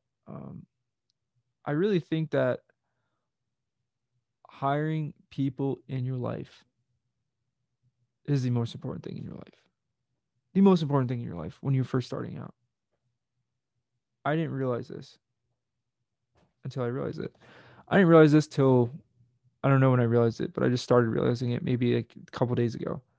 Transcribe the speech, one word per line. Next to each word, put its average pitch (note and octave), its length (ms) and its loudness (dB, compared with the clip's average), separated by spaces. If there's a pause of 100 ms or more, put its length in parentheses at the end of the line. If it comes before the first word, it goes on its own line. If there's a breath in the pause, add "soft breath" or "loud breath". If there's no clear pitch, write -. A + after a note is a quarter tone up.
(260)
Um, - 400 -18 (960)
I D3 80 -8
really F3+ 280 0
think D#3+ 320 -4
that C3 300 0 (1900)
hiring D3+ 640 -4 (160)
people C#3 580 -4
in C3 180 -6
your C3 120 -6
life B2 480 -10 (1600)
is C#3+ 160 0
the B2+ 80 -2
most A#2+ 240 -2
important - 300 -12
thing - 140 -12
in - 60 -12
your - 120 -14
life. - 280 -20 (920)
The F#3+ 80 4
most F#3+ 200 6
important C3+ 280 0
thing B2 100 -4
in A#2 60 -8
your F#2+ 100 -10
life E2 260 -12
when C3+ 140 -2
you're C3 80 2
first B2+ 240 -4
starting - 300 -10
out. - 180 -16 (1700)
I D3 100 -2
didn't D3+ 180 -4
realize B2+ 340 -4
this - 320 -18 (1400)
until B2+ 200 -8
I A#2+ 40 -4
realized B2+ 320 -8
it. - 160 -10 (520 loud breath)
I - 100 0
didn't F#3 120 6
realize D#3 220 10
this D3+ 160 4
till, B2+ 440 2 (720)
I C3 60 0
don't C3+ 100 6
know C3 100 6
when B2 100 4
I B2 40 4
realized A#2 380 2
it, - 120 -6
but B2 100 -2
I B2+ 60 2
just B2 140 -2
started A#2+ 260 4
realizing B2 420 -2
it A#2 120 -6
maybe, A#2+ 320 0
like, A#2 200 -6
a - 160 -20
couple B2 220 -2
days A#2+ 220 -2
ago. - 260 -8 (180)